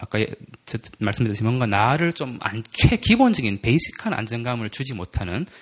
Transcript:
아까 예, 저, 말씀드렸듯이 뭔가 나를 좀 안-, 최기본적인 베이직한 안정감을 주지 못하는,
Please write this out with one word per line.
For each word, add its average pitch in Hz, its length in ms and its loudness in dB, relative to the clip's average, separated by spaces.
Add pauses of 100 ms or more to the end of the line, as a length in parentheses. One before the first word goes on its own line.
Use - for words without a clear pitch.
아까 - 200 -4
예, 110 60 0 (380)
저, - 140 -10 (220)
말씀드렸듯이 107 420 -2
뭔가 123 240 0
나를 131 460 2
좀 131 280 -8
안-, 110 220 -6 (100)
최기본적인 220 880 4
베이직한 165 540 0
안정감을 117 560 -4
주지 131 240 -8
못하는, 92 500 -4 (180)